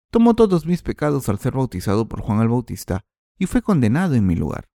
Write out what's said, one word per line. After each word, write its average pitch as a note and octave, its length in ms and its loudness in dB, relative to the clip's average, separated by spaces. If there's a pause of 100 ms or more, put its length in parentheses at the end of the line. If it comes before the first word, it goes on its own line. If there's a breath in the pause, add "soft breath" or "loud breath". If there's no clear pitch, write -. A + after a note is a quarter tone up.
(120)
tomó A#3 240 4
todos F#3+ 300 2
mis E3+ 160 -2
pecados C#3+ 480 -4
al F#2+ 100 -2
ser B2+ 140 -4
bautizado A2 540 -2
por - 140 -10
Juan G#2+ 200 -2
el A2+ 80 2
Bautista G#2 560 -6 (340)
y F#3+ 60 -2
fue A#3+ 160 0
condenado D3 540 2
en G#2 120 2
mi E2+ 80 2
lugar. - 400 -6